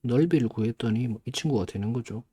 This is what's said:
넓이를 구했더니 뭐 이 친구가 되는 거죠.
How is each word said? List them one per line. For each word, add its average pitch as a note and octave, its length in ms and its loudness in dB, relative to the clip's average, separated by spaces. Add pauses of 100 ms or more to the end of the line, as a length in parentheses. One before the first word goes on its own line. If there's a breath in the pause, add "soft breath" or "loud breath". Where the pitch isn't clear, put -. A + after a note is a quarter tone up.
넓이를 C3+ 480 4
구했더니 A#2 580 0
뭐 A2 180 -4
이 B2+ 60 -8
친구가 B2+ 360 0
되는 G#2 260 -4
거죠. A#2 400 -6